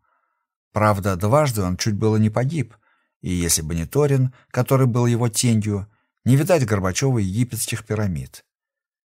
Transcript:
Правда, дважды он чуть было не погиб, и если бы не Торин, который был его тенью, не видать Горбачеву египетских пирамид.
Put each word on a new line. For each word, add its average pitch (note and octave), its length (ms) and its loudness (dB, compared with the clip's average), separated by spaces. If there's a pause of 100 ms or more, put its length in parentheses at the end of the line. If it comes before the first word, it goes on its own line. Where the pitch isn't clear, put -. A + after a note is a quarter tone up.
(720)
Правда, G2+ 440 0
дважды A2 460 0
он - 160 -2
чуть A2 180 -2
было G#2+ 220 2
не G#2+ 140 2
погиб, C3 440 -4 (460)
и - 100 -6
если E2+ 300 0
бы D#2 140 -6
не E2 100 -4
Торин, C3+ 480 0 (160)
который C3 380 0
был B2 180 0
его A#2+ 240 2
тенью, G#2+ 580 0 (380)
не B2 100 4
видать D#3 300 4
Горбачеву A2 540 0
египетских A2 680 -4
пирамид. F#2+ 580 -6 (680)